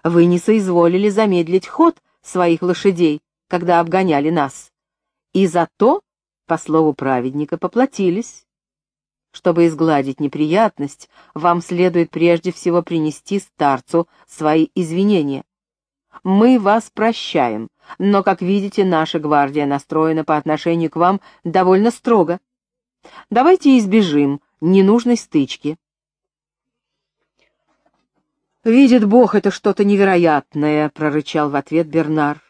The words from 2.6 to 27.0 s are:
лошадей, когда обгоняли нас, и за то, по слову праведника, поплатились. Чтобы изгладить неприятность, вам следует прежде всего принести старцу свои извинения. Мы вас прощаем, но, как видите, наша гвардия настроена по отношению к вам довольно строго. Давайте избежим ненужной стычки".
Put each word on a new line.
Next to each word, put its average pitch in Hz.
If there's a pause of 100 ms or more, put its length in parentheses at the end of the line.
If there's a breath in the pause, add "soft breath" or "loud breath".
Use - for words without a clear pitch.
лошадей, 175 (240)
когда 175
обгоняли 170
нас, 151 (640)
и 185
за 165
то, 285 (440)
по 160
слову 156
праведника, 135
поплатились. 196 (840)
Чтобы 170
изгладить 147
неприятность, 151 (240 soft breath)
вам 170
следует 175
прежде 170
всего 175
принести 160
старцу 147 (200 soft breath)
свои 160
извинения. 170 (800 loud breath)
Мы 220
вас 208
прощаем, 139 (300 loud breath)
но, 196
как 185
видите, 196
наша 160
гвардия 147
настроена 156
по 156
отношению 160
к -
вам 180 (220 soft breath)
довольно 185
строго. 180 (920 loud breath)
Давайте 269
избежим 170 (180)
ненужной 202
стычки". 147 (2750)